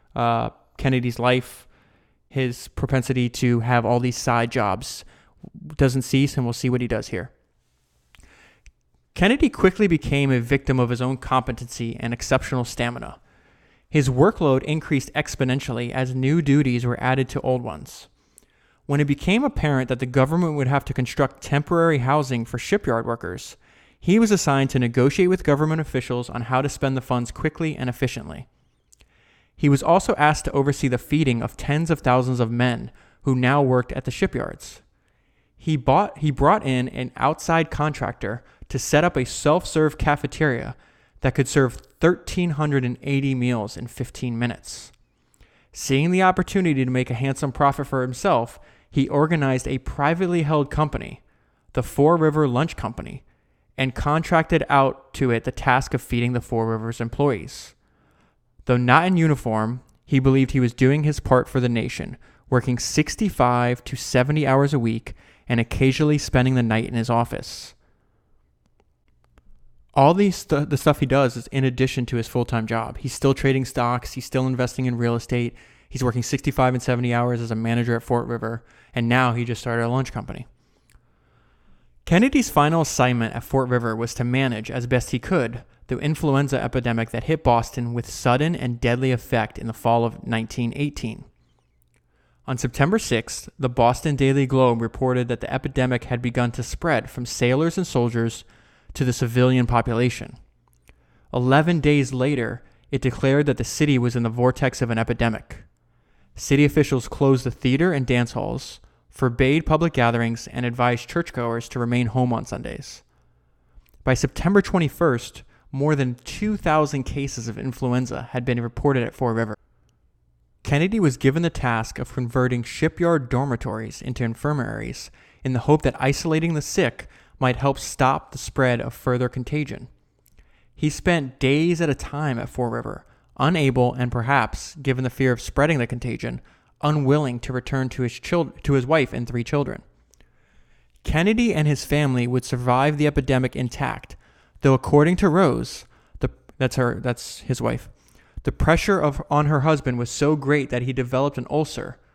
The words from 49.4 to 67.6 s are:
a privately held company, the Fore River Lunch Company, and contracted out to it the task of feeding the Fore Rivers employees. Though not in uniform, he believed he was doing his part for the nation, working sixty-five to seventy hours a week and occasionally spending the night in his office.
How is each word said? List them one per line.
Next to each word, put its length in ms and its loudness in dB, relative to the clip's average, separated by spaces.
a 100 -2
privately 640 0
held 260 0
company, 540 -4
the 100 0
Fore 320 4
River 320 2
Lunch 280 -2
Company, 460 -10
and 160 -2
contracted 720 2
out 460 2
to 160 2
it 140 0
the 80 -4
task 420 0
of 80 -2
feeding 300 -2
the 80 -2
Fore 320 -2
Rivers 280 -6
employees. 720 -4
Though 100 4
not 300 6
in 100 4
uniform, 640 2
he 140 2
believed 340 4
he 80 2
was 120 2
doing 300 4
his 180 0
part 280 4
for 120 -2
the 80 2
nation, 480 -4
working 280 2
sixty-five 1040 0
to 120 -10
seventy 500 0
hours 280 4
a 40 2
week 360 -2
and 120 2
occasionally 580 2
spending 360 2
the 80 2
night 240 0
in 80 -6
his 160 -2
office. 640 -4